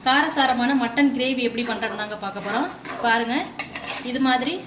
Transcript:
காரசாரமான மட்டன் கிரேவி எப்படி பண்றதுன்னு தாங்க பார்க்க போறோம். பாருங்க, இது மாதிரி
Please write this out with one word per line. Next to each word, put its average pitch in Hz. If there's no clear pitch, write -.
காரசாரமான 262
மட்டன் 262
கிரேவி 254
எப்படி 233
பண்றதுன்னு 214
தாங்க 208
பார்க்க 196
போறோம். 233
பாருங்க, 233
இது 240
மாதிரி 254